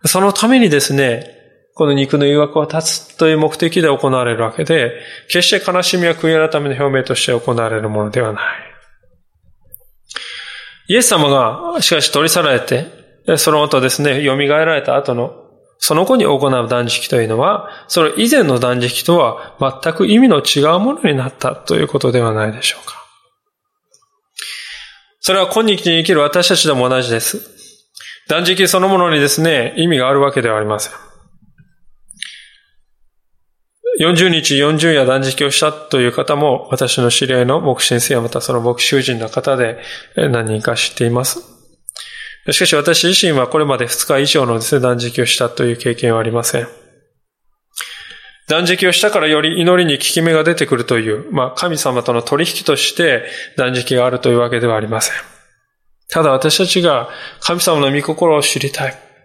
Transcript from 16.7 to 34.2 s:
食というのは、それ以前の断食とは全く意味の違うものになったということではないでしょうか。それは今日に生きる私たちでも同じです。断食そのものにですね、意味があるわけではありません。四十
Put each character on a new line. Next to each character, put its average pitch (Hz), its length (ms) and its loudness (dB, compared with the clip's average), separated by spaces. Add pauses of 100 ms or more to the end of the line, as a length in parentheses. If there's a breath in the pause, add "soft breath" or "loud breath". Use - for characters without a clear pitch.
食 - 200 -4
と 127 120 2
い 113 60 0
う - 20 -4
の 113 100 0
は、 180 300 0 (180 loud breath)
そ - 160 0
れ 156 140 2
以 220 120 2
前 269 140 4
の 135 160 2
断 123 220 0
食 120 240 -4
と 175 120 4
は 120 440 0
全 139 320 -2
く 190 160 0
意 208 100 6
味 254 100 6
の 165 100 4
違 - 220 0 (140)
う 180 60 2
も 254 140 0
の - 80 -10
に 156 120 2
な 127 140 -2
っ - 40 -10
た - 220 -6
と - 220 -4
い 165 80 2
う - 20 -4
こ - 140 -2
と 131 100 2
で 123 100 2
は 117 120 0
な 107 160 -2
い 110 40 -6
で 107 100 -10
し - 120 -2
ょ - 80 -14
う - 40 -18
か。 - 200 -18 (2250 loud breath)
そ - 120 -2
れ 190 60 2
は 185 80 2
今 220 180 0
日 214 80 2
に 185 60 0
生 165 260 0
き 175 80 2
る 156 80 4
私 147 280 2
た 185 80 2
ち 160 100 2
で 151 60 2
も 127 160 2
同 131 140 2
じ 117 80 -4
で 113 100 0
す。 - 280 -8 (800 loud breath)
断 165 160 0
食 185 220 2
そ 185 140 2
の 190 80 2
も 190 100 4
の 175 160 2
に 151 60 2
で 139 80 4
す 143 120 0
ね、 151 360 0
意 160 100 2
味 165 120 2
が 127 100 2
あ 139 40 2
る 139 80 4
わ 139 120 2
け 135 100 0
で 117 60 0
は 110 80 2
あ 107 40 0
り 104 60 -2
ま 107 140 -2
せ - 100 -8
ん。 - 180 -20 (3000 loud breath)
四 170 140 4
十 175 140 4